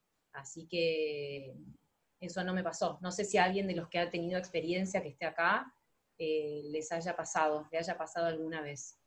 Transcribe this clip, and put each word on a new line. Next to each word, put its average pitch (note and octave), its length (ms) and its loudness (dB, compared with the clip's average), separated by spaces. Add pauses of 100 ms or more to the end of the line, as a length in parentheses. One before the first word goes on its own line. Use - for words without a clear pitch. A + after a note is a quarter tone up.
(340)
Así D#3+ 340 -12
que D3 880 0 (640)
eso F3+ 240 -4
no F#3 100 0
me F#3 100 2
pasó. F3 380 0
No F3+ 100 -4
sé G3+ 120 0
si G3+ 140 2
a F3+ 80 8
alguien F#3+ 220 2
de F3+ 80 0
los E3+ 120 -2
que F3 120 0
ha F3 100 2
tenido F3 280 -2
experiencia F#3 640 0
que D#3 80 -6
esté D#3 160 -6
acá, F3+ 480 2 (440)
eh, D3+ 480 0
les D#3 280 -4
haya E3+ 220 -2
pasado, D#3 560 2
le D#3+ 60 0
haya E3+ 200 -2
pasado E3+ 300 0
alguna D#3+ 340 -2
vez. C#3+ 460 -8